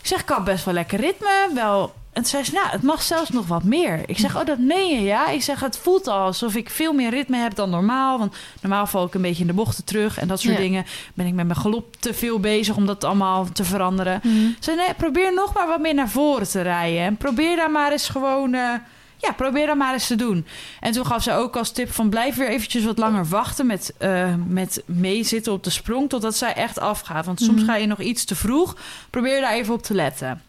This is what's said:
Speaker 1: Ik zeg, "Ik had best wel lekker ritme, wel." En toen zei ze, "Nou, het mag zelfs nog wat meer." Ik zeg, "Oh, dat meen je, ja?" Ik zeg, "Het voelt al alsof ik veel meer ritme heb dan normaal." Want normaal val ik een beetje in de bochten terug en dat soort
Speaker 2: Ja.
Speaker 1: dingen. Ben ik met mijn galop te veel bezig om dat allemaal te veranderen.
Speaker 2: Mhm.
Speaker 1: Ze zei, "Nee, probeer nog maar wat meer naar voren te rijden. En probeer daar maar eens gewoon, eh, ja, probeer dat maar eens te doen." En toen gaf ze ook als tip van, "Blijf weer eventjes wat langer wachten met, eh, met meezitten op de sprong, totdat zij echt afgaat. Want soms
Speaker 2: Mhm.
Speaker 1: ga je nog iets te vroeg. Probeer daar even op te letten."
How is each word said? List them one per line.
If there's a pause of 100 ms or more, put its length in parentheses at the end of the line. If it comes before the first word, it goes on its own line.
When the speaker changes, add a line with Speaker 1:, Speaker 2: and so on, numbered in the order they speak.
Speaker 1:
Ik
zeg,
"Ik
had
best
wel
lekker
ritme,
wel." (320)
En
toen
zei
ze,
"Nou,
het
mag
zelfs
nog
wat
meer."
Ik
zeg,
"Oh,
dat
meen
je,
ja?"
Ik
zeg,
"Het
voelt
al
alsof
ik
veel
meer
ritme
heb
dan
normaal."
Want (260)
normaal
val
ik
een
beetje
in
de
bochten
terug
en
dat
soort
Speaker 2:
Ja.
Speaker 1:
dingen. (280)
Ben
ik
met
mijn
galop
te
veel
bezig
om
dat
allemaal
te
veranderen.
Speaker 2:
Mhm.
Speaker 1:
Ze
zei,
"Nee,
probeer
nog
maar
wat
meer
naar
voren
te
rijden.
En
probeer
daar
maar
eens
gewoon,
eh, (480)
ja,
probeer
dat
maar
eens
te
doen." (340)
En
toen
gaf
ze
ook
als
tip
van,
"Blijf
weer
eventjes
wat
langer
wachten
met,
eh, (140)
met
meezitten
op
de
sprong,
totdat
zij
echt
afgaat.
Want
soms
Speaker 2:
Mhm.
Speaker 1:
ga
je
nog
iets
te
vroeg. (340)
Probeer
daar
even
op
te
letten."